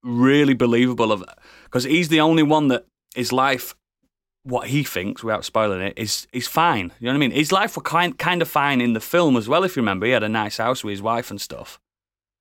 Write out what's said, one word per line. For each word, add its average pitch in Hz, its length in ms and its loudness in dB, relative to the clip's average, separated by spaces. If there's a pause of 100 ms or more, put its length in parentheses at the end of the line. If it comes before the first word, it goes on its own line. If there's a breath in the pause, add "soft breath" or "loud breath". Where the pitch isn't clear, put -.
really 131 520 4
believable 120 560 2
of, 95 120 -2 (460 loud breath)
'cause 127 160 -2
he's 156 240 0
the 160 120 4
only 160 220 4
one 151 260 2
that - 180 -2 (280)
his 123 160 -4
life, 131 420 0 (720)
what 127 240 -6
he 139 160 0
thinks, 95 400 -8
without 107 220 -4
spoiling 107 360 0
it, 98 160 -6
is, - 360 -6
is 127 140 -6
fine. 139 520 0
You 117 60 -10
know 123 60 -2
what 135 40 0
I 147 40 0
mean? 135 120 0
His 147 220 0
life 196 240 0
were 156 60 -12
kind, 170 340 -2
kind 175 240 -2
of 156 80 -2
fine 143 320 0
in 120 120 2
the 110 80 -2
film 165 360 4
as 107 100 -2
well, 160 160 2
if 185 140 -2
you 131 40 0
remember. 101 240 0
He 123 80 2
had 110 100 2
a 107 60 -2
nice 107 280 -4
house 120 260 -2
with 107 80 -6
his 98 100 -8
wife 113 300 -4
and 101 80 -10
stuff. - 400 -14 (600)